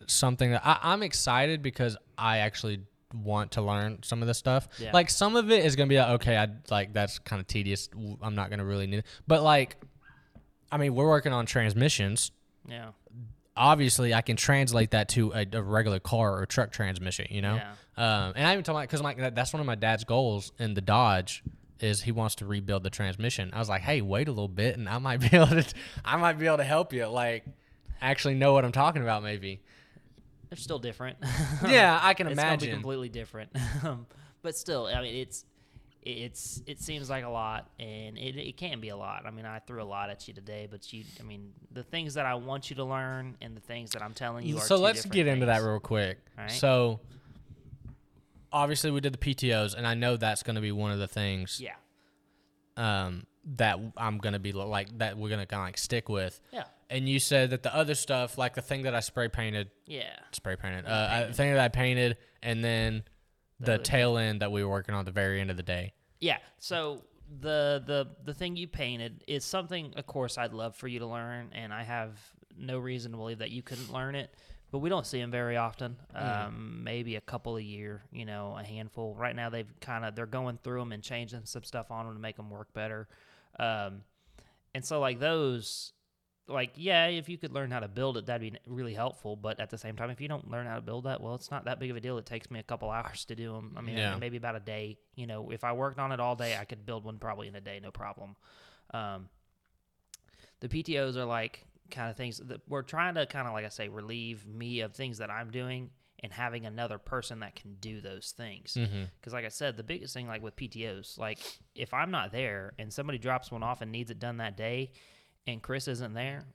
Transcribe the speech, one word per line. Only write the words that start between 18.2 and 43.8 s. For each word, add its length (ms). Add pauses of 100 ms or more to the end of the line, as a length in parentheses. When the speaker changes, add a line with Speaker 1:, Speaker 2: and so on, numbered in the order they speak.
Speaker 1:
and 120
I 60
even 100
told 140
my, 100
'cause, 120
like, 200
that, 160
that's 180
one 60
of 80
my 80
dad's 300
goals 520
in 160
the 80
Dodge 640 (360)
is 220
he 100
wants 240
to 120
rebuild 340
the 80
transmission. 640
I 60
was 100
like, 140
"Hey, 180
wait 260
a 40
little 160
bit, 280
and 140
I 80
might 200
<laughs> 140
be 60
able 120
to, 160 (380)
I 140
might 220
be 80
able 100
to 60
help 300
you, 120
like, 400 (560)
actually 320
know 200
what 120
I'm 60
talking 320
about, 180
maybe." 400 (880)
Speaker 2:
They're 80
still 220
different. 420
<laughs> 460
Speaker 1:
Yeah, 340
I 140
can 120
Speaker 2:
It's 140
gonna 60 (100)
be 80
Speaker 1:
imagine. 80
Speaker 2:
completely 360
different. 420 (160)
<laughs> 160
Um, 240 (340)
but 160
still, 300
I 140
mean, 140
it's, 300 (600)
it's, 600
it 140
seems 280
like 140
a 60
lot, 400 (100)
and 380
it, 200
it 200
can 240
be 80
a 80
lot. 280
I 60
mean, 140
I 140
threw 220
a 40
lot 240
at 180
you 60
today, 360
but 220
you, 140 (140)
I 40
mean, 300 (180)
the 120
things 320
that 100
I 100
want 340
you 80
to 60
learn 580
and 140
the 60
things 320